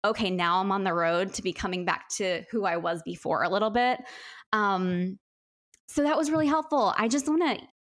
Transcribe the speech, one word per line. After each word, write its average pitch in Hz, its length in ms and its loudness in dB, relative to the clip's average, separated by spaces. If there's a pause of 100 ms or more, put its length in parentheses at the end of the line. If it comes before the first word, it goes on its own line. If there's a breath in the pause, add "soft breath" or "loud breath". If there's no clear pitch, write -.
"Okay, 214 260 2
now 180 300 2
I'm 196 120 0
on 196 120 0
the 185 80 2
road 170 420 2
to - 80 -8
becoming 180 440 -4
back - 300 -2
to 175 340 -2
who 214 140 -2
I 170 120 0
was 170 260 -2
before 160 400 -2
a 170 60 0
little 208 220 0
bit." 247 280 2 (540 loud breath)
Um, 185 680 0 (720)
so 294 140 0
that 294 160 2
was 302 120 0
really 311 160 2
helpful. 294 500 2
I 226 120 0
just 277 200 0
wanna, 311 300 2 (280)